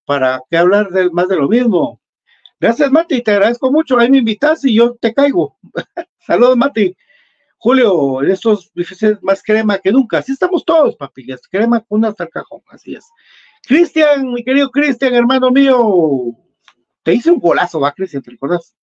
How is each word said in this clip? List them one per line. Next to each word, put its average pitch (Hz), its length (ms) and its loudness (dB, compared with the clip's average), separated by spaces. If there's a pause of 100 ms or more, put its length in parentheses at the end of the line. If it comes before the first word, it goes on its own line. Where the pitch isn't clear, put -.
¿para 131 440 -2
qué 165 80 -2
hablar 190 320 2
de, 180 220 0
más 175 180 -2
de 190 80 0
lo 143 100 0
mismo?". 190 540 -2 (580)
Gracias, 240 320 0
Mati, 294 320 0
te 214 80 -2
agradezco 240 400 0
mucho, 285 260 0
ahí 240 140 2
me 269 60 4
invitas 262 480 -2
y 240 100 0
yo 233 240 2
te 220 140 -2
caigo. 269 500 -2
<laughs> - 460 -12 (180)
Saludos, 240 300 2
Mati. 233 360 -2 (680)
Julio, 185 600 0
estos 196 520 -2
difíciles 208 480 -2
más 196 220 -2
crema 214 360 0
que 190 120 -2
nunca. 226 280 0
Así 190 120 -8
estamos 349 320 -2
todos, 311 320 2
papi, 135 300 -14
les 127 220 -12
crema 226 420 -2
una 214 200 0
hasta 214 160 -10
el 160 40 -16
cajón, - 400 -14
así - 260 -16
es. - 100 -20 (600)
Cristian, 294 640 2
mi 240 140 -6
querido 269 260 0
Cristian, 277 420 0
hermano 247 380 2
mío, 196 840 2 (680)
te 160 100 0
hice 247 180 2
un 330 80 2
golazo, 165 420 0
¿va, 143 100 0
Cristian? 123 320 -8
¿Te - 80 -20
recordás? 170 520 -6